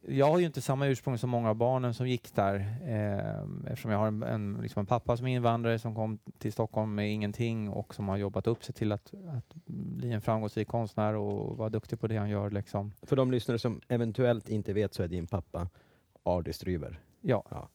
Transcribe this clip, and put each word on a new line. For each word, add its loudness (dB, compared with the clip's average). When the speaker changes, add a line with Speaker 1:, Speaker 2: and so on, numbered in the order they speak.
Speaker 1:
jag 4
har 6
ju 4
inte -4
samma 2
ursprung 0
som -2
många 2
av 4
barnen 2
som -2
gick -2
där, 4
eh, -2
eftersom -4
jag 2
har 4
en, -2
en, -2
liksom -2
en 0
pappa 2
som -2
är 2
invandrare 2
som -4
kom -2
till -4
Stockholm 0
med 0
ingenting -2
och -6
som -2
har 2
jobbat 0
upp 0
sig -10
till 0
att, -4
att -10
bli -6
en 0
framgångsrik 0
konstnär 0
och -2
vara -2
duktig -4
på -2
det 0
han 0
gör, 0
liksom. -2
Speaker 2:
För 2
de 4
lyssnare 2
som 0
eventuellt 2
inte 0
vet 2
så 0
är 0
din -4
pappa -4
Ardi 0
Stryber. -4
Speaker 1:
Ja. 2
Speaker 2:
Ja. -10